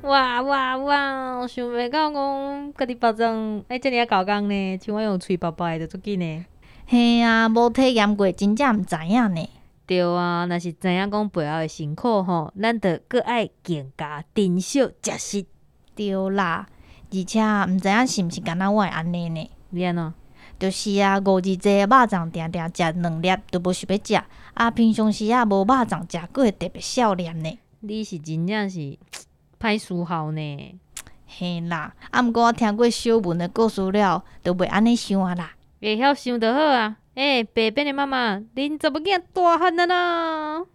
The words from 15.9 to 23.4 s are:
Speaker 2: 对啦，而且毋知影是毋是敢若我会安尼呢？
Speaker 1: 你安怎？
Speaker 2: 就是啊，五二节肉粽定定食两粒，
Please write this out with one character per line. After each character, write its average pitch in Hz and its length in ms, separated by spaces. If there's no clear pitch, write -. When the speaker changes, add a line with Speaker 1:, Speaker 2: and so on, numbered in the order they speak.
Speaker 2:
对 208 160
啦， 190 340
而 190 120
且 214 160
毋 190 80
知 185 80
影 226 200
是 214 160
毋 170 80
是 - 100
敢 170 160
若 190 140
我 214 100
会 185 60
安 160 260
尼 170 160
呢？ 160 220
Speaker 1:
你 180 160
安 175 100
怎？ 165 180
Speaker 2:
就 190 140
是 202 280
啊， 196 200
五 190 160
二 185 60
节 196 420
肉 196 40
粽 214 440
定 165 200
定 175 120
食 175 200
两 170 280
粒， 180 80